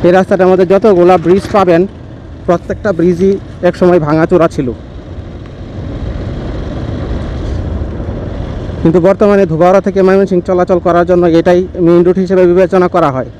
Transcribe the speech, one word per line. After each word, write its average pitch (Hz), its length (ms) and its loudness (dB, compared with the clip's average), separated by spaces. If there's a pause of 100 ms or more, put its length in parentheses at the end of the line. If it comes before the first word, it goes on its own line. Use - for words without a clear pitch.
এই 175 100 4
রাস্তাটার 185 340 2
মধ্যে 185 220 4
যতগুলা 185 420 4 (100)
ব্রিজ 190 200 2 (100)
পাবেন, 180 260 4 (640)
প্রত্যেকটা 185 500 -2
ব্রিজই 180 340 2 (380)
একসময় 175 360 2
ভাঙাচোরা 160 500 2
ছিল, 139 120 -4 (4000)
কিন্তু 165 260 2
বর্তমানে 196 440 2
ধোবাউড়া 180 360 2
থেকে 190 200 -2
ময়মনসিংহ 190 420 2
চলাচল 180 380 0
করার 170 240 2
জন্য 175 120 2 (160)
এটাই 180 200 2 (260)
মেইন 175 200 4
রুট 180 180 2
হিসেবে 185 280 2
বিবেচনা 180 440 2
করা 165 200 2
হয়। 117 140 -6 (100)